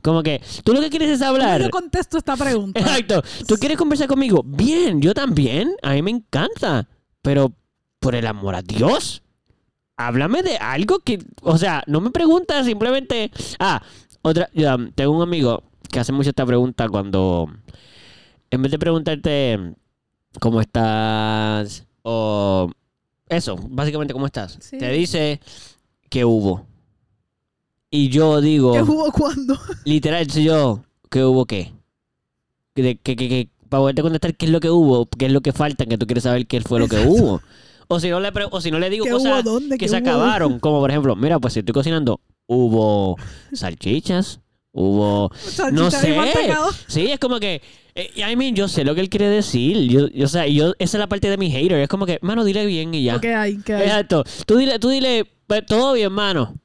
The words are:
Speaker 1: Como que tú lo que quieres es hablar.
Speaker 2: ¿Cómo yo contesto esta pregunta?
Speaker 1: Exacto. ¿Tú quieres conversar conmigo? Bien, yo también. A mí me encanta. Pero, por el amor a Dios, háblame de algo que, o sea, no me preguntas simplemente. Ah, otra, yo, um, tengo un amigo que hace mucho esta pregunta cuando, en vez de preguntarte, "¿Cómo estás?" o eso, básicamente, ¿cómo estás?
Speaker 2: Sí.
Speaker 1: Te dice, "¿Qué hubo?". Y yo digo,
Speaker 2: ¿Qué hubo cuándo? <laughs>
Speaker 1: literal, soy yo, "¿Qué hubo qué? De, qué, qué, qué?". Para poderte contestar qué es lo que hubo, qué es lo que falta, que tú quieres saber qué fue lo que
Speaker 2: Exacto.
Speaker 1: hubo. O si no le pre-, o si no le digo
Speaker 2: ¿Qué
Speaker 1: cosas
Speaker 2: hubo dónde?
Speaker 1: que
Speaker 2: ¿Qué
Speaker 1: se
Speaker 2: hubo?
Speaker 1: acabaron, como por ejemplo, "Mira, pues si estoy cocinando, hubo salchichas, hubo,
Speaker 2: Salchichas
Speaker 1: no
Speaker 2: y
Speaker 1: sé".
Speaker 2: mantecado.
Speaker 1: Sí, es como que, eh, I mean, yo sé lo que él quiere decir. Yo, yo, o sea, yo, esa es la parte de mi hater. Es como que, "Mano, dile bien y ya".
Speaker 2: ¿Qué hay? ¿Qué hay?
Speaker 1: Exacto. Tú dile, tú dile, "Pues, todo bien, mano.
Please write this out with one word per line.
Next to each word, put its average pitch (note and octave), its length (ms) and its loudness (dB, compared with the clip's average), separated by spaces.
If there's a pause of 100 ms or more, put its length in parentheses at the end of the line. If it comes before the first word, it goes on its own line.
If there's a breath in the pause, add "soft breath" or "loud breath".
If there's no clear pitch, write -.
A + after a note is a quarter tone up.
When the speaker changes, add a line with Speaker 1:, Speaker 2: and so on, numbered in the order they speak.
Speaker 1:
Como D#3+ 220 2
que D3 180 -2 (220 loud breath)
tú G#3+ 100 4
lo C#4 60 4
que D#4 100 -2
quieres D#4 200 -2
es C4+ 120 0
hablar. C4 380 2
Speaker 2:
¿Cómo B2+ 60 2
yo A3+ 60 0
contesto F4 460 -4
esta C#4 200 -2
pregunta? A#3 420 -2
Speaker 1:
Exacto. A3 420 0 (240 loud breath)
¿Tú G#3+ 120 4
quieres D4 200 -2
conversar D4 300 0
conmigo? C4 380 2
Bien, G#3 560 2
yo F3+ 120 4
también. F#3+ 600 0 (100)
A C#3 80 -2
mí C#3 100 2
me F#3 100 -2
encanta. G#3+ 760 -2 (340)
Pero, C#3 300 2 (480)
por B2 160 -2
el A#2 100 -2
amor G2+ 300 -4
a F#2 60 -6
Dios, A2+ 600 -2 (760)
háblame C3+ 440 0
de F4 140 -2
algo D#3 440 -2
que, G#3 200 -4 (220)
o E3 160 2
sea, E3 280 0
no D3 140 0
me A3+ 120 -2
preguntas D#4+ 540 2
simplemente. A#3+ 640 -2 (300 loud breath)
Ah, C#3+ 220 0 (400 loud breath)
otra, D#3+ 320 0
yo, D3+ 200 2
um, A#2+ 200 -4
tengo C#3+ 180 0
un E3 100 2
amigo D#3 420 0 (280)
que C3 80 -4
hace B2 140 -2
mucho C#3+ 160 0
esta C3+ 160 -2
pregunta B2 420 0
cuando, F#2+ 640 0 (1000 loud breath)
en B2+ 100 0
vez C#3 100 0
de D3+ 80 -4
preguntarte, C#3+ 960 -2 (640)
"¿Cómo A2+ 220 0
estás?" A2 1200 -2 (180)
o G2+ 680 0 (580)
eso, E3 260 -4 (140)
básicamente, D3 440 -4
¿cómo C3+ 120 -4
estás? G#2+ 340 -8
Speaker 2:
Sí. - 180 -18
Speaker 1:
Te B2+ 140 -6
dice, D3+ 480 -2 (720 loud breath)
"¿Qué B2 160 0
hubo?". G2+ 400 2 (1300)
Y C#3+ 180 2
yo D3+ 320 4
digo, C#3+ 320 4
Speaker 2:
¿Qué A#2 100 4
hubo D4+ 280 2
cuándo? C#4 460 -2 (140)
<laughs> - 140 -12
Speaker 1:
literal, D3+ 440 0
soy D3+ 140 0
yo, C#3+ 400 2 (260)
"¿Qué C3 140 0
hubo C3 220 4
qué? F#2 280 -8 (1000)
De, B2+ 220 0
qué, - 180 -6
qué, B2+ 140 -4
qué?". B2+ 200 -2 (200)
Para C3+ 120 2
poderte C#3 200 2
contestar E3 340 -2
qué E3 120 -6
es D#3+ 40 2
lo E3 80 2
que E3 100 0
hubo, C#3 380 6
qué C3 200 -4
es C3+ 40 2
lo C#3 100 2
que C#3 120 -2
falta, D3 320 -2
que A2+ 120 -2
tú G#2+ 100 -2
quieres A#2 160 0
saber B2 240 0
qué B2 140 -2
fue A#2 180 -2
lo A2+ 80 2
que A2 100 -2
Speaker 2:
Exacto. A#2+ 140 4 (120)
Speaker 1:
hubo. G2 180 0 (460 soft breath)
O E3+ 120 0
si F3 100 -2
no F3 100 -2
le G3+ 120 -4
pre-, G3+ 180 -4
o F#3 120 -6
si E3 100 -4
no D#3 80 -2
le F#3 100 -2
digo G#3+ 160 -2
Speaker 2:
¿Qué B3 60 -2
Speaker 1:
cosas C4 200 2
Speaker 2:
hubo C4 120 2
dónde? C4 340 -2
Speaker 1:
que - 80 -4
Speaker 2:
¿Qué G#3 40 -2
Speaker 1:
se A3 60 0
Speaker 2:
hubo? A#3+ 40 0
Speaker 1:
acabaron, F3+ 600 0
como D3+ 200 2
por C3+ 100 2
ejemplo, C3+ 260 0
"Mira, D3 240 0
pues A#2 140 -2
si A2+ 60 -2
estoy G#2+ 140 -4
cocinando, C#3 460 0 (280)
hubo G#2+ 680 2 (380 loud breath)
salchichas, E3 840 -4 (320)
hubo, G2+ 640 2
Speaker 2:
Salchichas - 380 -4
Speaker 1:
no E3+ 340 2
Speaker 2:
y - 40 2
Speaker 1:
sé". D4+ 40 2
Speaker 2:
mantecado. - 540 0 (180)
Speaker 1:
Sí, E3+ 240 -2
es C4+ 80 -4
como B3 200 -2
que, F#3+ 220 -4 (340 soft breath)
eh, F#3 160 -10 (200)
I A#3+ 40 -2
mean, B3+ 200 0
yo G3 120 0
sé D#3+ 160 -2
lo C#3+ 120 2
que F3+ 60 0
él F#3+ 80 -2
quiere G3+ 180 0
decir. F#3+ 600 0
Yo, C3+ 180 4
yo, C#3 180 -2
o C#3+ 40 0
sea, D#3+ 180 -2
yo, D3+ 320 2
esa - 180 -2
es - 20 0
la G#3 100 -2
parte G3+ 200 -2
de G3 80 0
mi F#3+ 140 -2
hater. D3+ 280 2
Es C#3+ 100 0
como G3 160 -2
que, F3 160 -4
"Mano, A3 220 -2
dile G#3 220 0
bien E3 280 -4
y D3 100 0
ya". A#2+ 160 0
Speaker 2:
¿Qué A#3 160 -2
hay? G#3 240 -2
¿Qué G#3+ 160 -6
hay? G3 80 0
Speaker 1:
Exacto. G3+ 400 2 (220 loud breath)
Tú A3 120 6
dile, C4 220 2
tú A#3 100 0
dile, C4 380 0 (200)
"Pues, G#3 180 -2
todo B3+ 280 2
bien, G#3 180 0
mano. G3 540 -2